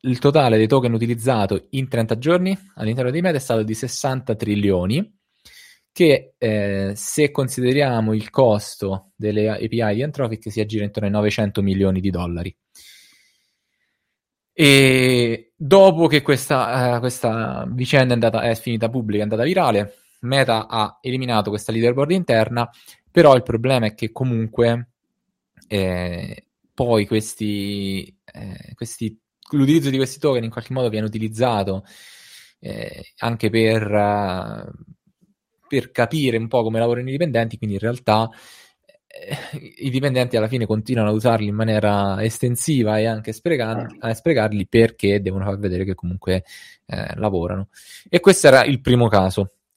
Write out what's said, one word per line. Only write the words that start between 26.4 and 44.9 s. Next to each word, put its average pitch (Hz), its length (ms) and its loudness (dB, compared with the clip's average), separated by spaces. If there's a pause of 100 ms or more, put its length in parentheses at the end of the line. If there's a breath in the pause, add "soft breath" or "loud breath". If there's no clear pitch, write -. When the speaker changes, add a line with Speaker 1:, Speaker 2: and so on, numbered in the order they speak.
Speaker 1:
poi 113 320 2
questi, 101 1080 -6 (100)
eh, - 500 -18
questi, - 440 -10 (340)
l'utilizzo 143 380 2
di 131 60 -2
questi 135 220 -4
token 127 260 -2
in 113 60 -8
qualche 117 220 -12
modo 127 160 -2
viene 107 180 -4
utilizzato, 107 800 -2 (760 loud breath)
eh, - 600 -14
anche 117 320 -2
per, 110 320 2
eh, 101 880 -2 (960)
per 131 240 -4
capire 123 460 0
un 113 120 -4
po' 120 140 0
come 110 160 -2
lavorano 120 300 -2
i 131 40 -6
dipendenti, 117 440 -2
quindi 104 200 -6
in 98 60 -6
realtà, 113 460 0 (800 soft breath)
eh, - 720 -14
i 135 120 -6
dipendenti 127 460 0
alla 110 120 0
fine 117 180 -2
continuano 110 440 0
ad 107 60 0
usarli 110 300 2
in 104 80 -4
maniera 104 680 0
estensiva 117 760 0
e 110 80 0
anche 110 260 -6
sprecan-, 113 560 -4
Speaker 2:
Certo. - 180 -12
Speaker 1:
a 113 80 -2
sprecarli 107 540 0
perché 104 540 4